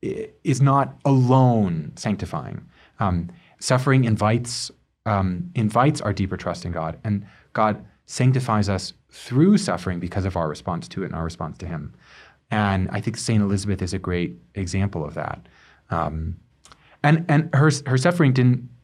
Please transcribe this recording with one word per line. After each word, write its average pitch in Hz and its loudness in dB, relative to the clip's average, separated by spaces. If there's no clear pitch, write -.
i-, - -6
is 135 2
not 135 2
alone 120 4
sanctifying. 78 -6
Um, 87 0
suffering 131 2
invites, 113 0
um, 95 -2
invites 120 2
our 107 -2
deeper 92 -2
trust 87 -6
in 90 -6
God, 82 -6
and 101 -2
God 107 0
sanctifies 120 2
us 95 -4
through 170 2
suffering 90 -2
because 90 -4
of 92 -4
our 82 -2
response 82 -6
to 95 -8
it - -6
and 90 -8
our 82 -4
response 82 -8
to - -10
him. 80 -10
And 98 0
I 101 -4
think 110 -6
Saint 110 0
Elizabeth 98 -2
is 90 -6
a 98 -4
great 90 -4
example 98 -2
of 78 -12
that. - -8
Um, 80 -4
and, 160 2
and 156 2
her, 151 4
her 131 0
suffering 165 2
didn't 123 2